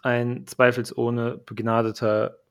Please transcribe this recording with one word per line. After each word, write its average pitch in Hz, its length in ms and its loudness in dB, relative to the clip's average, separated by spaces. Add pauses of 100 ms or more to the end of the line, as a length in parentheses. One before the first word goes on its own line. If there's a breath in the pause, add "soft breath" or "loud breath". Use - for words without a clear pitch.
ein 120 440 -2
zweifelsohne 120 960 0
begnadeter 110 960 0 (120)